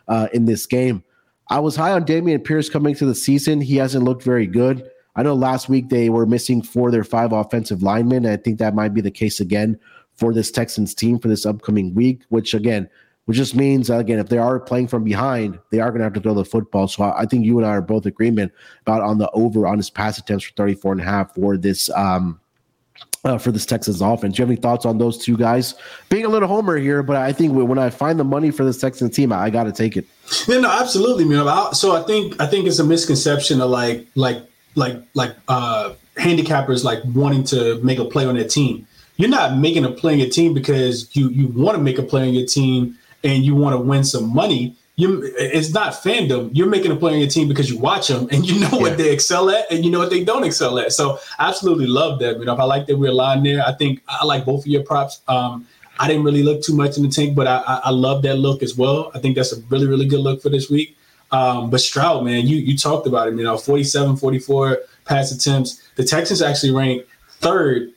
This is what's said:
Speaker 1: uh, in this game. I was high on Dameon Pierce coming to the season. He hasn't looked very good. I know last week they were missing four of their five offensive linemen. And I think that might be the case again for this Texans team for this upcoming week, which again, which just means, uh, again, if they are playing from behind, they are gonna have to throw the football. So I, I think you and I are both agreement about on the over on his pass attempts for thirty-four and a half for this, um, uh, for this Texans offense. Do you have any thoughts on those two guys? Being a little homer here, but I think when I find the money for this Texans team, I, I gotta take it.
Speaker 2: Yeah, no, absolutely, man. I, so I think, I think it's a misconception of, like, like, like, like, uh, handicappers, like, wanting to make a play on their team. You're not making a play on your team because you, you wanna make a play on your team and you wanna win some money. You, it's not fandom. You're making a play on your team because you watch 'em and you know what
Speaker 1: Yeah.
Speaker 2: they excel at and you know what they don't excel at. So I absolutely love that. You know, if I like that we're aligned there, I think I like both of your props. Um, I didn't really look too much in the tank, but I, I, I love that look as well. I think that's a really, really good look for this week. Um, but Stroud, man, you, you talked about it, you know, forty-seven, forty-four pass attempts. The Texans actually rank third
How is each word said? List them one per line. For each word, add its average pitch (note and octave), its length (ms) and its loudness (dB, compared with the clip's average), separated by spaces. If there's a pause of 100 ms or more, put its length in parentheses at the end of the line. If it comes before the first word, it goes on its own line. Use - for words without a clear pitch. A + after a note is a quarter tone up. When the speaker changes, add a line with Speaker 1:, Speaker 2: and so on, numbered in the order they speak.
Speaker 1:
uh, A2 260 0
in A#2 100 2
this A2 220 0
game. B2+ 360 0 (460)
I C#3 120 0
was D3+ 140 -2
high E3 180 0
on F3 120 0
Dameon D#3+ 400 0
Pierce D#3 240 -2
coming D3 280 0
to C#3+ 100 0
the B2+ 80 2
season. C#3+ 480 0
He C3+ 140 0
hasn't C3 280 0
looked B2+ 180 0
very B2 240 2
good. B2 400 0 (300)
I A#2+ 60 0
know C#3+ 120 2
last C3 360 0
week C3 180 0
they A#2 220 2
were A2+ 160 2
missing A#2 340 0
four B2 280 0
of A#2+ 40 0
their A2+ 100 2
five A2+ 300 0
offensive G#2+ 500 -2
linemen. A#2 440 2
And G#2+ 80 0
I - 20 -2
think G#2+ 220 -2
that G#2+ 160 0
might G#2+ 180 0
be A2 80 0
the G2 100 -2
case G#2 300 -4
again G#2 380 -2 (340)
for A#2 220 0
this A2 160 -2
Texans A2 440 -4
team A#2 240 0
for A#2 100 -4
this G#2+ 180 0
upcoming G#2 480 -2
week, B2 340 2
which A2+ 240 -2
again, G#2+ 380 -2 (340)
which A2+ 120 -2
just C3 180 0
means, C3+ 360 2
uh, A#2 80 2
again, A2+ 200 0
if G2+ 100 -4
they A#2+ 100 2
are B2 200 2
playing B2 300 -2
from A2+ 160 -2
behind, A2 540 -2 (120)
they A2 100 2
are A#2 100 0
gonna A2+ 140 -2
have G#2 100 -2
to G#2 60 -6
throw G#2+ 140 0
the G2 100 0
football. G2 440 -2
So - 160 -4
I, G2+ 160 0
I A2+ 60 -2
think A#2 180 2
you A#2+ 140 4
and A2+ 80 2
I G#2+ 40 0
are G2+ 120 0
both G#2 240 -2
agreement G#2+ 460 0 (300)
about A2 200 0
on G#2+ 160 0
the G#2 140 0
over G#2+ 340 2
on G2+ 100 0
his G2+ 140 -4
pass G#2+ 280 -4
attempts G2+ 260 -4
for - 100 -18
thirty-four G2 380 -2
and F#2+ 80 -4
a E2+ 40 -6
half G2 300 -2
for G2 240 0
this, F#2+ 320 -2
um, F#2 500 -2 (840)
uh, C3 120 0
for A#2+ 160 -2
this G#2+ 140 -4
Texans G#2+ 340 -4
offense. G2+ 360 0
Do - 40 0
you B2 40 2
have B2 60 2
any A#2 100 -2
thoughts A#2+ 260 0
on A2+ 100 0
those A#2 220 0
two A#2+ 180 -2
guys? A#2+ 380 0 (340)
Being G#3+ 160 0
a A3 40 -2
little G#3+ 200 2
homer G3 300 0
here, C#3+ 240 0
but C#3 140 0
I C3 160 0
think D#3 200 2
when C3 260 2
I B2+ 120 2
find D#3 280 -2
the C#3+ 60 2
money D3 260 0
for C#3+ 140 0
this B2+ 160 0
Texans B2+ 340 -2
team, C#3 160 2
I, F#2+ 140 0
I A2 60 0
gotta A2 220 0
take A2 260 -2
it. - 80 -6 (400)
Speaker 2:
Yeah, B3+ 140 2
no, A#3 100 2
absolutely, G#3 560 2
man. D3 200 2
I, F#3 260 0
so F#3+ 220 2
I E3 100 0
think, G#3+ 360 -2
I D3+ 60 0
think F#3 200 0
it's D#3+ 120 0
a D#3+ 60 2
misconception D3 760 0
of, B2+ 80 0
like, A#2+ 460 -2
like, B2+ 280 -2 (320)
like, B2 280 -4 (120)
like, B2 220 -4 (120)
uh, A#2 440 -2 (240)
handicappers, D3 640 0
like, A#2 180 -2 (140)
wanting C#3 300 2
to A#2 380 0
make B2+ 160 2
a A#2 80 -2
play C#3 180 -2
on B2+ 120 0
their A#2 120 -2
team. B2+ 380 -2 (300)
You're G3+ 120 2
not D3 300 2
making D#3 260 2
a B2+ 60 -2
play D#3 240 0
on C#3+ 40 4
your B2+ 120 0
team E3 240 2
because C3 600 -2
you, C3+ 140 2
you B2 200 2
wanna D#3 300 2
make C#3 200 0
a C3+ 40 0
play C3 200 0
on B2+ 100 0
your B2+ 140 0
team B2+ 500 0 (280)
and C3+ 200 2
you C#3+ 120 4
wanna C3+ 240 2
win C3+ 240 2
some A2+ 280 -2
money. C3+ 440 0 (180)
You, F#3 280 2 (140)
it's D3+ 360 -2
not G3+ 200 0
fandom. C3+ 600 -2
You're F3 160 2
making F#3 240 2
a C#3+ 40 -2
play D#3+ 180 0
on D3+ 40 2
your C#3+ 100 2
team D3 200 0
because C3+ 220 0
you A2+ 80 -4
watch D#3 320 0
'em B2 200 -2
and F3+ 180 2
you G3 120 2
know G3+ 180 0
what E3+ 120 2
Speaker 1:
Yeah. D3+ 60 -4
Speaker 2:
they D#3 160 2
excel F3 380 2
at G#3+ 220 0
and E3 120 0
you E3+ 60 2
know F3 100 2
what F3+ 100 0
they F3+ 140 0
don't A3+ 200 0
excel C3+ 340 0
at. A2+ 140 -2
So C#3 260 0 (200)
I D#3 100 2
absolutely E3 380 0
love C#3 340 0
that. A#2 180 -2
You A#2 60 -10
know, B2 100 -2
if A#2+ 60 0
I C3 40 2
like C#3 220 0
that C#3 120 0
we're C#3 120 2
aligned C3+ 360 2
there, C#3+ 200 0
I C3+ 60 0
think C#3 360 -2
I C#3 160 -4
like C3+ 200 0
both C#3 160 -2
of C#3+ 60 -12
your C#3+ 160 0
props. - 460 -4
Um, B2 380 -4 (340)
I C#3 60 0
didn't D3+ 180 2
really C#3+ 180 4
look D3 200 2
too D#3 140 0
much C#3+ 200 0
in C#3+ 60 2
the C#3 60 2
tank, C#3+ 260 0
but C3+ 140 2
I, B2+ 180 0
I, C3 200 -2
I C3 40 0
love C3 320 2
that C3+ 140 0
look C#3 260 0
as A#2+ 140 -4
well. C#3+ 380 0
I C3 40 -12
think C3 160 0
that's B2+ 180 0
a A#2 160 -8
really, C#3 180 2
really C3+ 200 2
good C#3 140 2
look C3+ 220 -2
for D3 60 0
this C#3 220 -2
week. D3+ 260 -2 (360)
Um, B2 380 0
but B2+ 100 2
Stroud, C#3 440 0
man, A#2+ 220 0
you, D3+ 100 2
you C#3 200 0
talked D3+ 300 0
about A#2 220 0
it, A2+ 80 -2
you A#2 60 -4
know, A2+ 140 0
forty-seven, C#3 600 0
forty-four C3+ 640 0 (260)
pass C#3 280 0
attempts. C3 500 -2 (140)
The B2+ 80 0
Texans E3+ 360 0
actually C#3+ 320 0
rank C3 320 0 (360)
third D3 560 0